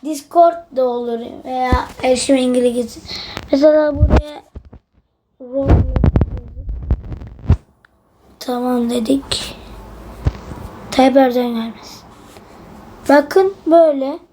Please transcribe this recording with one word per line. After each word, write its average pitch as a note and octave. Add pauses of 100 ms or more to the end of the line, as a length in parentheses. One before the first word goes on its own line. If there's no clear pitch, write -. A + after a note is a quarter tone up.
Discord E4+ (220)
da B3+
olur A#3+ (260)
veya B3+ (160)
erişim C4
engeli B3
gitsin. A3+ (480)
Mesela D4+
buraya D4 (960)
Roblox C4+
yazıp - (2500)
tamam B3
dedik. B3 (1400)
Tayyip C4
Erdoğan B3
gelmesin. - (1080)
Bakın E4 (120)
böyle. D#4 (140)